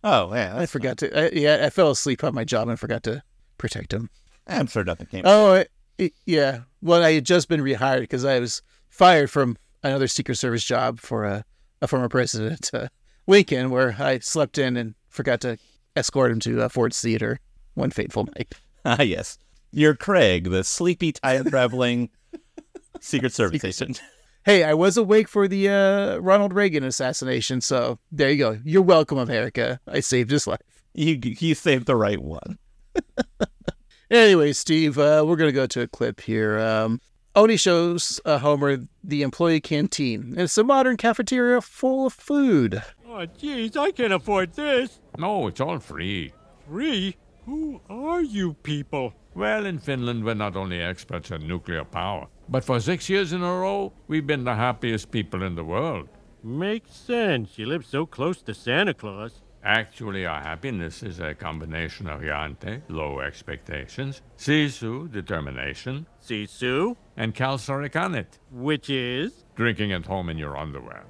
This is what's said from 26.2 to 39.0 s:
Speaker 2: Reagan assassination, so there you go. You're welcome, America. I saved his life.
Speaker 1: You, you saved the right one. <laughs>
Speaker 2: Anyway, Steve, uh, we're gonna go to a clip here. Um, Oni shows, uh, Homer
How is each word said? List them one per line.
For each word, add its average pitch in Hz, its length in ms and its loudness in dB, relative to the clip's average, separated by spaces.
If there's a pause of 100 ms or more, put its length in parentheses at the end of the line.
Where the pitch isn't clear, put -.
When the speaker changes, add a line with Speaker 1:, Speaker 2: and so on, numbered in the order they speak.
Speaker 2:
Reagan 180 280 2
assassination, 131 800 -4
so 123 400 -2 (100)
there 143 200 2
you 147 80 2
go. 110 260 0
You're 170 180 6
welcome, 160 360 6
America. 123 680 -2
I 139 140 -2
saved 123 320 0
his 143 160 2
life. - 140 -4 (320)
Speaker 1:
You, 151 280 0
you 151 320 -2
saved 135 320 0
the 135 80 2
right 104 260 2
one. - 380 -12 (380)
<laughs> - 20 2 (1120)
Speaker 2:
Anyway, 190 420 8
Steve, 156 460 2
uh, 151 260 6
we're 165 120 2
gonna 156 160 2
go 131 160 2
to 123 140 -2
a 117 40 -2
clip 117 340 -4
here. 107 380 0
Um, 110 420 0 (360)
Oni 214 200 8
shows, 170 680 0
uh, 151 140 2
Homer 143 400 2 (260)